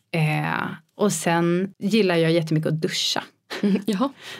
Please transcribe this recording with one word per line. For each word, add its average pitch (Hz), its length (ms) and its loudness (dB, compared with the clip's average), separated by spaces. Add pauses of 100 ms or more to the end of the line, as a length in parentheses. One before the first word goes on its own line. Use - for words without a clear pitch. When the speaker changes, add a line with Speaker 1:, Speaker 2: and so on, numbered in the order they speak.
(120)
Speaker 1:
Eh, 151 540 0 (300)
och 202 160 2
sen 175 680 0
gillar 190 380 2
jag 165 160 4
jättemycket 160 400 0
att 156 80 -2
duscha. - 420 -2 (380)
Speaker 2:
Mm, 202 220 2
<laughs> - 40 -16
jaha. 226 240 0 (300)